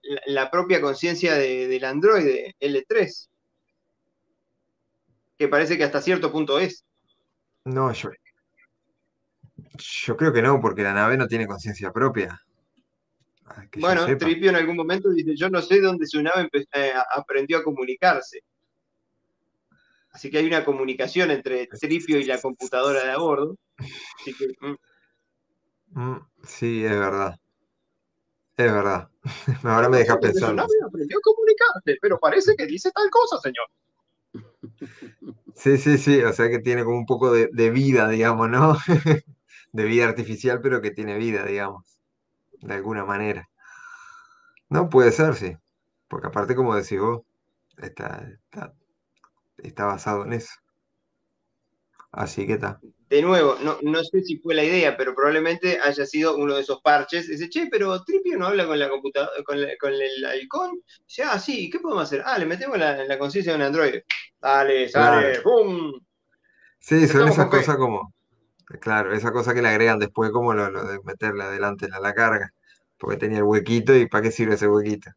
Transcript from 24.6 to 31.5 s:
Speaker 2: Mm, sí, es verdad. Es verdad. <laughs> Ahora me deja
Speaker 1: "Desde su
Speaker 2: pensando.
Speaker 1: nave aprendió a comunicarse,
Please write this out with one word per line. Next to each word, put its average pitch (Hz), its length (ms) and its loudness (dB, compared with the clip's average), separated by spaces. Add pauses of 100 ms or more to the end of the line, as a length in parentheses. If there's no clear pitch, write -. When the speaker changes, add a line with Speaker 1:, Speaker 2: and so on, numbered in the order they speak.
Speaker 2:
Mm, 127 240 -8 (260)
sí, 117 420 -4
es 107 60 0
verdad. 98 480 -2 (1160)
Es 120 140 4
verdad. 98 380 -2 (140)
<laughs> - 400 -6
Ahora 120 260 4
me 127 80 6
deja 120 220 4
Speaker 1:
"Desde 107 140 2
su 185 80 2
Speaker 2:
pensando. - 140 0
Speaker 1:
nave 453 180 0 (140)
aprendió 302 300 -6
a 415 40 0
comunicarse, 440 800 2